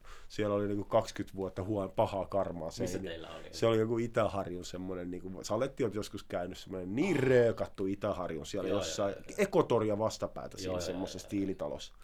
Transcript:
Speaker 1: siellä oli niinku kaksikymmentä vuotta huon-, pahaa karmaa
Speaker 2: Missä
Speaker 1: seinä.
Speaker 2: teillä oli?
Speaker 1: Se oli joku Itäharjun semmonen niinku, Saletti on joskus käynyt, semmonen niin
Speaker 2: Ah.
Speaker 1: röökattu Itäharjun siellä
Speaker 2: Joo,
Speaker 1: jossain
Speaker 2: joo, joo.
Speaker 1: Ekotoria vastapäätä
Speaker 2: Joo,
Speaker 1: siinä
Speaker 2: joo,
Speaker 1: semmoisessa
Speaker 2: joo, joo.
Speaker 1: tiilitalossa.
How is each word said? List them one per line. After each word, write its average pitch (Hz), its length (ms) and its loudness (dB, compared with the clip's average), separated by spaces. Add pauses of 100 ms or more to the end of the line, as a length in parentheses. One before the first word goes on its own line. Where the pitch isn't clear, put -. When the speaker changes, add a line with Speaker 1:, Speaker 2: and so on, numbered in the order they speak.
(280)
Speaker 1:
siellä 104 280 0
oli 104 120 2
niinku 101 160 0
kaksikymmentä - 520 0
vuotta 95 260 -4
huon-, 98 280 -2
pahaa 98 360 0
karmaa 85 420 -2
Speaker 2:
Missä 92 180 -4
Speaker 1:
seinä. 92 240 -4
Speaker 2:
teillä 80 200 -10
oli? - 220 -12
Speaker 1:
Se - 140 2
oli 113 120 8
joku 113 200 4
Itäharjun 95 640 0
semmonen 90 460 -6
niinku, 90 320 -8
Saletti 127 420 0
on 104 100 0
joskus 104 280 -4
käynyt, 90 360 -4
semmonen 92 380 -4
niin 170 200 2
Speaker 2:
Ah. 127 60 4
Speaker 1:
röökattu 117 640 6
Itäharjun 92 600 -2
siellä 92 220 -4
Speaker 2:
Joo, 98 100 4
Speaker 1:
jossain 101 360 0
Speaker 2:
joo, - 140 -12
joo. - 100 -12
Speaker 1:
Ekotoria 113 600 4
vastapäätä 104 580 -2
Speaker 2:
Joo, - 40 -10
Speaker 1:
siinä 92 120 -4
Speaker 2:
joo, 90 80 -2
Speaker 1:
semmoisessa 92 460 -4
Speaker 2:
joo, - 60 -12
joo. 101 80 2
Speaker 1:
tiilitalossa. 87 640 -2